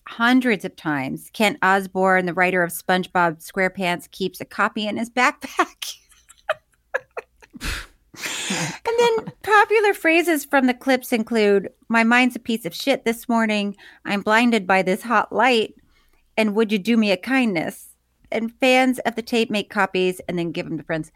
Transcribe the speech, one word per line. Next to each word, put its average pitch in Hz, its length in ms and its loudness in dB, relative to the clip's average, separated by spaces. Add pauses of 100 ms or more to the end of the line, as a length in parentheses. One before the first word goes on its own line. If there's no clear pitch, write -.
hundreds 240 600 0
of - 100 -10
times. 147 560 -6
Kent - 320 -2
Osborne, 190 640 2
the 170 80 -4
writer 180 280 2
of 170 100 -2
SpongeBob 180 720 0
SquarePants, 185 720 -4
keeps 185 300 -8
a - 40 -12
copy 214 400 -4
in 208 120 -6
his 233 120 -6
backpack. - 840 -4 (1700)
<laughs> - 240 -8 (1000)
And 466 140 -2
then 453 340 2 (100)
popular 415 500 4
phrases 330 500 2
from 269 240 0
the 247 60 2
clips 254 400 -2
include, 214 560 2 (180)
"My 226 160 2
mind's 247 320 4
a 226 40 -8
piece 226 260 -4
of 175 100 -8
shit 262 300 -2
this 233 240 -4
morning," 214 480 0 (260)
"I'm 202 180 -4
blinded 226 460 2
by 190 140 4
this 185 220 0
hot 233 280 0
light," 226 440 2 (600)
and 220 200 0
"Would 220 160 0
you 214 80 0
do 226 180 2
me 208 140 2
a 180 60 2
kindness?" 226 720 -2 (420)
And 226 280 -4
fans 254 400 4
of 226 160 -4
the 226 60 -6
tape 233 280 0
make 202 200 -4
copies 185 580 0
and 175 100 -4
then 170 140 -4
give 160 160 -6
them 160 100 -8
to 147 60 -10
friends. 160 320 -6